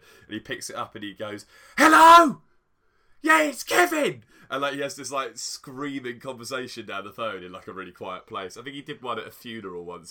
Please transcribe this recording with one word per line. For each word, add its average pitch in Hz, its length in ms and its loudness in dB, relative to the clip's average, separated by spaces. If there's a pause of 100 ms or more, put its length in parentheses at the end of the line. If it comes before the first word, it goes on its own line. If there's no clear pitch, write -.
(260)
and - 60 -14
he 110 60 -10
picks 117 300 -12
it - 60 -14
up 117 200 -12
and 104 80 -14
he 101 100 -12
goes, 104 320 -14 (320)
Hello? 320 640 10 (800)
Yeah, 311 220 2
it's 277 200 -4
Kevin! 294 600 0 (260)
And, 135 120 -6
like, 143 120 -4
he 139 80 -8
has 139 140 -8
this, 131 160 -14
like, 131 260 -8
screaming 131 840 -12
conversation 123 640 -10
down 98 200 -10
the 101 60 -16
phone 104 300 -8
in, 90 120 -16
like, 90 140 -18
a 104 60 -14
really 90 200 -14
quiet 92 340 -12
place. 98 300 -12
I 113 40 -18
think 139 140 -16
he 143 60 -14
did 143 200 -16
one 120 160 -8
at 101 100 -12
a 107 40 -18
funeral 98 540 -14
once. 87 240 -16